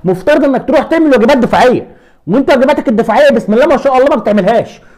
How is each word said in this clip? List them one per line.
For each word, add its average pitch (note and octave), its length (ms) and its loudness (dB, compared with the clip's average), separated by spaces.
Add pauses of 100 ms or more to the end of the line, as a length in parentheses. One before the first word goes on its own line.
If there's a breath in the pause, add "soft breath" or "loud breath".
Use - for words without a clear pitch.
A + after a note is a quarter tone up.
مفترض D4 400 -2
انك C4+ 240 -2
تروح C4 160 0
تعمل D#4+ 280 0
واجبات B3+ 260 2
دفاعيه، A3 500 0 (400 soft breath)
وانت B3 220 -2
واجباتك C#4 380 0
الدفاعيه A3+ 440 2
بسم G#3+ 220 -2
الله B3 120 2
ما D#4 120 2
شاء C4+ 200 0
الله C4 120 2
ما D#4 60 0
بتعملهاش، G#3 640 -2 (160 soft breath)